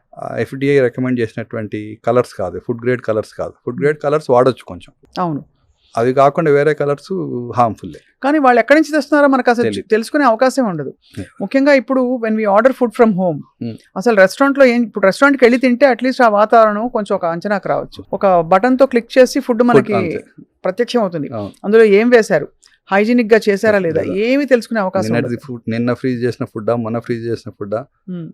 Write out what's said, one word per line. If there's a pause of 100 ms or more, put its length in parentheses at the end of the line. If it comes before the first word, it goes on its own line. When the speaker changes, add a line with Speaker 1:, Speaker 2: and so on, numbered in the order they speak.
(180)
Speaker 1:
ఆ,
ఎఫ్డిఐ
రికమెండ్
చేసినటువంటి
కలర్స్
కాదు,
ఫుడ్
గ్రేడ్
కలర్స్
కాదు. (140)
ఫుడ్
గ్రేడ్
కలర్స్
వాడొచ్చు
కొంచెం. (260)
Speaker 2:
అవును. (520)
Speaker 1:
అవి
కాకుండా
వేరే
కలర్స్ (440)
హార్మ్‌ఫుల్లే. (220)
Speaker 2:
కానీ
వాళ్ళు
ఎక్కడి
నుంచి
తెస్తున్నారో
మనకు
అసలు
Speaker 1:
తెలీదు.
Speaker 2:
తెలుసుకునే
అవకాశం
ఉండదు.
Speaker 1:
Yeah. (120)
Speaker 2:
ముఖ్యంగా
ఇప్పుడు
when
we
order
food
from
home, (220)
Speaker 1:
Hmm. (200)
Speaker 2:
అసలు
రెస్టారెంట్‌లో
ఏం,
ఇప్పుడు
రెస్టారెంట్‌కి
వెళ్ళి
తింటే
at
least
ఆ
వాతావరణం
కొంచెం
ఒక
అంచనాకు
రావచ్చు.
ఒక
బటన్‌తో
క్లిక్
చేసి
ఫుడ్
మనకి
Speaker 1:
అంతే. (400)
Speaker 2:
ప్రత్యక్షం
అవుతుంది.
Speaker 1:
అవును. (120)
Speaker 2:
అందులో
ఏం
వేశారు, (440)
హైజీనిక్‌గా
చేశారా
లేదా,
Speaker 1:
లేదా.
Speaker 2:
ఏమీ
తెలుసుకునే
అవకాశం
Speaker 1:
నిన్నటిది
Speaker 2:
ఉండదు.
Speaker 1:
ఫుడ్,
నిన్న
ఫ్రీజ్
చేసిన
ఫుడ్డా,
మొన్న
ఫ్రీజ్
చేసిన
ఫుడ్డా (240)
Speaker 2:
Hmm.